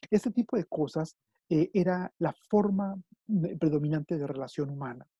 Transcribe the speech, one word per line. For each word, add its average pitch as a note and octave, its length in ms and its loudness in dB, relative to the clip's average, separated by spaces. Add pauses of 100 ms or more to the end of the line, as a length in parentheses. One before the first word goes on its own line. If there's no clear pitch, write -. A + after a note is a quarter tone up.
(100)
Ese G#3+ 220 2
tipo B3 240 0
de F3+ 80 0
cosas, D#3 520 -4 (320)
eh, D#3+ 240 4
era F3+ 460 2
la E3 160 0 (160)
forma, G3 500 2 (280)
eh, F3 280 0
predominante D3+ 600 0
de C#3+ 80 -4
relación C#3 420 -4
humana. C3+ 380 -10 (140)